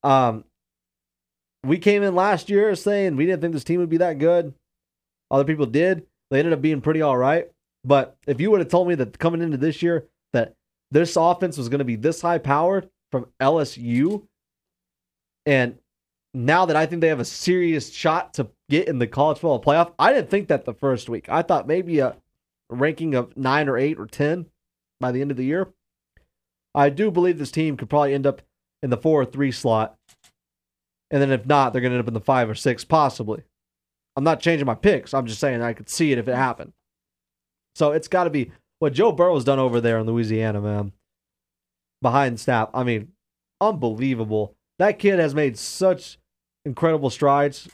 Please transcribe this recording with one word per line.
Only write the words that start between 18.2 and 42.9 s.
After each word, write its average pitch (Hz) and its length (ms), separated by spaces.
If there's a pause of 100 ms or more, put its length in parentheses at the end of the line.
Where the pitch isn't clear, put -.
to 127 140 (200)
get 147 180
in 143 120
the 120 80
college 147 320
football 139 240
playoff, 165 360
I 196 140
didn't 240 180
think 196 180
that 139 180
the 117 80
first 131 340
week. 117 200
I 156 140
thought 170 240
maybe 170 340
a 127 160 (520)
ranking 151 460
of 123 220
nine 139 320
or 123 100
eight 147 200
or 107 80
ten 156 400 (540)
by 127 100
the 127 120
end 143 80
of 131 80
the 127 60
year. 175 280 (1040)
I 143 160
do 196 200
believe 175 280
this 143 120
team 156 280
could 110 100
probably 147 240
end 139 140
up 139 160 (400)
in 131 80
the 120 60
four 156 240
or 131 40
three 135 280
slot. 110 440 (1120)
And 139 120
then 139 100
if 123 140
not, 135 260
they're 127 100
gonna 123 120
end 123 80
up 113 60
in 117 60
the 110 60
five 123 300
or 104 40
six, 123 300
possibly. 131 580 (720)
I'm 135 80
not 160 160
changing 160 260
my 117 80
picks. 190 400
I'm 131 120
just 110 140
saying 127 220
I 117 100
could 113 160
see 156 240
it 123 60
if 117 100
it 127 60
happened. 123 380 (1040)
So 147 160
it's 156 160
gotta 180 220
be 139 200 (300)
what 147 120
Joe 190 200
Burrow's 160 320
done 135 140
over 123 220
there 117 180
in 110 80
Louisiana, 110 540
man. 104 320 (1080)
Behind 123 360
snap. 117 360
I 127 100
mean, 117 280 (480)